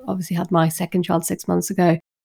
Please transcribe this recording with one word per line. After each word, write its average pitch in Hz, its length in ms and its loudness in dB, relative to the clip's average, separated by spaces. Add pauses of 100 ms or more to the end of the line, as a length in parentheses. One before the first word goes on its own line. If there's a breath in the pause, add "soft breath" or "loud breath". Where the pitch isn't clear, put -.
obviously 185 300 -4
had 175 140 -2
my 165 180 4
second 175 340 -2
child 170 220 0
six - 240 -6
months 180 200 0
ago, 175 300 4 (260)